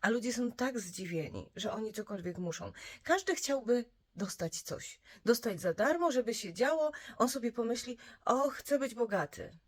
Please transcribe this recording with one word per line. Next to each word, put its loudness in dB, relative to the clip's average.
A 4
ludzie 2
są 0
tak -2
zdziwieni, -6
że -4
oni -6
cokolwiek -6
muszą. -4
Każdy 2
chciałby 2
dostać -4
coś, -10
dostać 2
za 2
darmo, 4
żeby 2
się -6
działo. 4
On 6
sobie -2
pomyśli: -2
„O, 6
chcę 0
być -2
bogaty”. -2